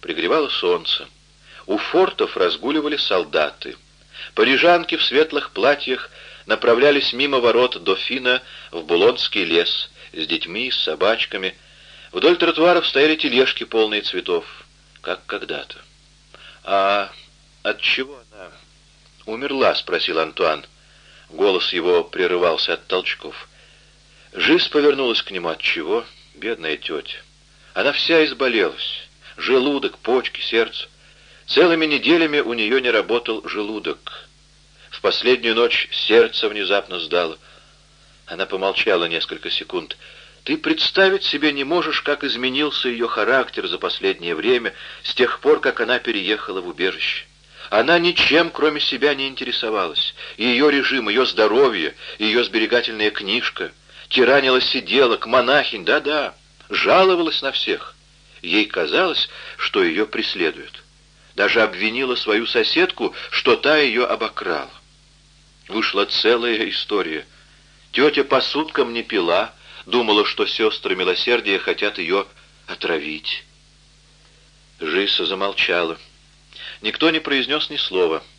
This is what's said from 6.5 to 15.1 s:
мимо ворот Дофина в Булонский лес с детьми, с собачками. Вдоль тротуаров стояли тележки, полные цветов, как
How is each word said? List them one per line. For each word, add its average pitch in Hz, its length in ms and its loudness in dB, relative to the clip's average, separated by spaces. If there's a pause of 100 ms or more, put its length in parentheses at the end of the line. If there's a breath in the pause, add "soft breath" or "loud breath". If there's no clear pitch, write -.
мимо 135 260 0
ворот 120 440 2
Дофина 123 580 -2 (300 loud breath)
в 85 120 -8
Булонский 95 600 2
лес 85 480 0 (200 loud breath)
с 78 140 -8
детьми, 85 460 -6
с - 80 -4
собачками. 95 760 -2 (560 loud breath)
Вдоль 170 240 4
тротуаров 170 520 2
стояли 156 280 2
тележки, 135 480 0
полные 107 380 0
цветов, - 640 -6 (360)
как - 260 -8